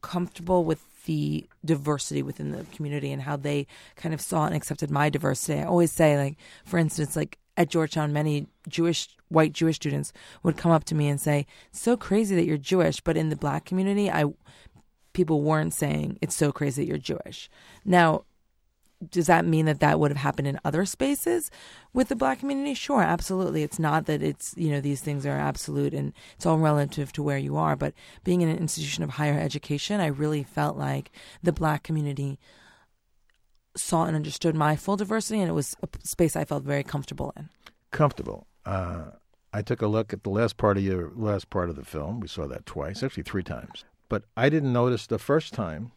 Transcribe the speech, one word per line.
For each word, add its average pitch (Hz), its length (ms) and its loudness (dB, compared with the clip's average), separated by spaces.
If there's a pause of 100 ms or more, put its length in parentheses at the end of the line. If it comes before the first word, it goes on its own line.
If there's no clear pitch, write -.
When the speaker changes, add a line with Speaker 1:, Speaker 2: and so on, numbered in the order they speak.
Speaker 1:
comfortable 175 600 0
with 160 160 0 (260)
the 151 400 -2 (180)
diversity 147 580 0
within 147 280 -6
the 143 140 -8 (100)
community 143 380 -4
and 139 100 -6
how 147 140 -4
they 143 300 -2 (280)
kind - 180 -6
of 151 80 -4
saw 160 260 0
and 160 100 0
accepted 147 340 -4
my 147 180 2
diversity. 147 520 -2
I 147 60 -2
always 175 260 4
say, 151 260 6
like, 139 180 -2 (280)
for 175 140 -2
instance, 156 380 0
like, 151 220 -4 (200)
at 170 120 2
Georgetown, 151 420 0
many 147 340 0 (220)
Jewish, 165 400 0 (220)
white 156 240 4
Jewish 160 220 2
students 143 360 -4 (300)
would 165 160 2
come 170 120 4
up 160 140 6
to - 100 -4
me 147 140 2
and 143 100 0
say, 143 280 2 (240)
"It's - 100 -14
so 240 160 2
crazy 202 400 2
that 165 80 4
you're 156 140 0
Jewish," 156 420 2
but 165 160 0
in 160 140 2
the 151 60 0
black 147 280 -2
community, 196 460 0
I, 151 160 2 (880)
people 160 280 4
weren't 156 300 2
saying, 147 480 -2
"It's - 160 -2
so 147 160 4
crazy 143 300 -2
that 165 60 -2
you're 160 100 -2
Jewish." - 500 -8 (360)
Now, 170 400 6 (840)
does 165 160 0
that 165 180 6
mean 160 220 4
that 147 140 2
that 156 200 4
would 147 100 4
have 143 80 -2
happened 143 300 -2
in 139 160 -4
other 160 220 0
spaces 285 640 -2 (420)
with 247 160 2
the 262 80 -2
Black 262 240 0
community? 277 340 -2
Sure, 247 280 2
absolutely. 165 600 0
It's - 160 -6
not 160 280 2
that 151 160 0
it's, 151 340 -4
you 165 140 0
know, 143 100 0
these 139 220 -2
things 143 240 -4
are 139 120 -2
absolute 143 540 -2
and 143 200 -4 (220)
it's - 120 -6
all 160 120 4
relative 147 540 2
to 151 100 -6
where 143 160 0
you 139 180 -4
are, 151 200 2
but 143 160 -4 (320)
being 180 160 2
in 165 80 4
an 156 80 0
institution 160 480 -4
of 143 60 -6
higher 147 280 0
education, 151 640 -2
I 170 60 2
really 147 360 -2
felt 147 360 -2
like 139 320 -4 (320)
the 170 100 2
Black 151 300 0
community 143 560 -4 (1400)
saw 165 280 0
and 165 120 0
understood 151 380 -2
my 151 220 4
full 196 200 -2
diversity, 214 440 -2
and 175 100 0
it - 20 -2
was 151 300 -2
a - 40 -8
p-, - 160 -12
space - 320 2
I 156 100 -2
felt 143 200 -4
very 139 180 -2
comfortable 139 540 -6
in. 147 140 -14 (400)
Speaker 2:
Comfortable. - 560 0 (180)
Uh, 87 460 -4 (420)
I 104 100 -4
took 113 200 -2
a 110 40 0
look 107 260 0
at 101 120 -10
the 98 60 -2
last 107 260 2
part 101 220 4
of 98 40 0
your, 92 320 -2
last 107 360 -2
part 90 180 -2
of 80 80 -6
the 67 80 -12
film. 80 360 -6
We 92 80 -10
saw 76 180 -8
that 65 180 -12
twice, 87 380 -8
actually 131 220 -6
three 95 180 -4
times. - 420 -12 (240)
But 107 160 -2 (120)
I 127 120 4
didn't 147 240 2
notice 123 340 2
the 113 120 -2
first 151 340 0
time 95 440 -6